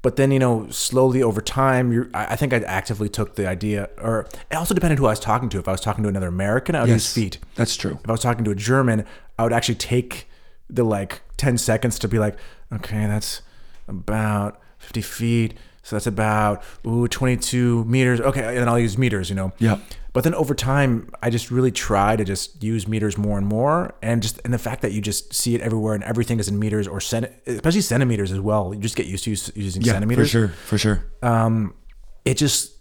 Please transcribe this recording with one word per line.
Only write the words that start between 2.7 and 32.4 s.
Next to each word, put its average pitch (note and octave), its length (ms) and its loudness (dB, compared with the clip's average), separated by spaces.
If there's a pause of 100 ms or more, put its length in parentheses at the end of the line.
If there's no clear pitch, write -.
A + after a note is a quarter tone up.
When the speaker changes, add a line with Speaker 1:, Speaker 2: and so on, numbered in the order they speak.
Speaker 1:
took G#2 280 -4
the G2 120 0
idea, G2+ 400 -2 (100)
or A2+ 300 -2 (220)
it - 40 -6
also E3+ 200 0
depended E3+ 240 4
who C3 80 4
I A2 40 6
was G#2+ 100 0
talking A#2 300 0
to. G2+ 80 -2
If F2 80 -4
I F#2+ 60 0
was F#2+ 80 -2
talking A2 220 -2
to G#2 80 0
another F#2+ 180 -2
American, G#2 460 0
I D3+ 80 0
would A#2+ 80 4
use A2+ 140 4
Speaker 2:
Yes, - 100 -4
Speaker 1:
feet. G#2+ 240 -2 (160)
Speaker 2:
that's A#2 220 0
true. - 280 -4
Speaker 1:
If - 40 -6
I A2+ 40 0
was A2+ 80 0
talking A#2 240 0
to G#2 60 2
a G2+ 40 0
German, A2+ 520 2 (320)
I A#2 60 2
would A#2 100 2
actually A#2 220 0
take - 520 -4 (400)
the, A#2+ 160 0
like, G2+ 380 -2 (160)
ten C3 200 2
seconds A#2 420 0
to A2 80 -2
be A2+ 100 2
like, G#2+ 180 2 (360)
"Okay, G#2+ 340 -4
that's G#2 340 -4 (480)
about G#2+ 720 -2 (180)
fifty - 240 -6
feet. A#2 520 0 (280)
So - 140 -6
that's G2+ 100 -2
about, G#2+ 560 2 (240)
ooh, A#2 220 2
twenty-two B2 760 2
meters. B2 360 4
Okay," C3+ 260 2
and B2 120 -2
then A#2+ 100 2
I'll A#2 100 4
use A2 200 2
meters, A2 320 0
you G2 60 -2
know? F#2+ 220 -2
Speaker 2:
Yeah. G#2+ 200 4 (360)
Speaker 1:
But A#2+ 80 2
then D#3+ 120 4
over C#3+ 200 0
time, C3 560 0 (140)
I A#2 60 2
just A2+ 200 -2
really B2+ 220 2
try G#2 420 2
to G#2+ 100 0
just - 380 -6
use G#2+ 240 -2
meters G#2+ 320 -2
more G#2 180 0
and G2+ 120 0
more. C#3 520 0
And A#2 220 0
just, - 220 -6
and A#2+ 100 0
the A#2 40 0
fact - 240 -6
that G2+ 100 -2
you G#2+ 80 -2
just G2+ 340 -4
see A#2 220 0
it - 40 -2
everywhere A2 340 -2
and G2+ 100 -4
everything A2+ 340 0
is G2+ 100 0
in G2+ 120 0
meters G#2+ 260 0
or G2 140 -8
centi-, A2+ 320 -4 (160)
especially D#3+ 320 2
centimeters A#2 500 2
as F#2+ 80 -2
well. G2+ 340 0
You G#2 80 -8
just A2 140 -2
get A2 120 -2
used F#2+ 180 -6
to A2+ 80 -2
us-, - 240 -6
using G2 260 -2
Speaker 2:
Yeah, A2+ 120 4
Speaker 1:
centimeters. A2+ 340 4
Speaker 2:
for - 20 0
sure, A2+ 180 4
for F#2+ 300 -2
sure. G#2 260 2 (160)
Speaker 1:
Um, A2+ 540 2 (500)
it C3 120 2
just - 440 0